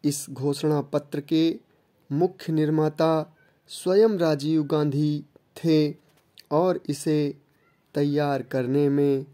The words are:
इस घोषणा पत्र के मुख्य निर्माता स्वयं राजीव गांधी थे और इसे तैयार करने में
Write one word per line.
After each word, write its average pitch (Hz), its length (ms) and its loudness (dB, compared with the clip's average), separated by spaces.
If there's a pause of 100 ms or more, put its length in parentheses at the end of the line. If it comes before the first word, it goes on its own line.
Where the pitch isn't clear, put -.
इस 147 260 -2
घोषणा 143 520 -2
पत्र 143 400 -6
के 160 200 0 (680)
मुख्य 165 420 -2
निर्माता 156 580 0 (600)
स्वयं 202 480 2
राजीव 156 480 0
गांधी 147 580 0 (320)
थे 156 380 2 (580)
और 170 360 2
इसे 151 300 -2 (760)
तैयार 143 500 0
करने 135 440 0
में 139 460 2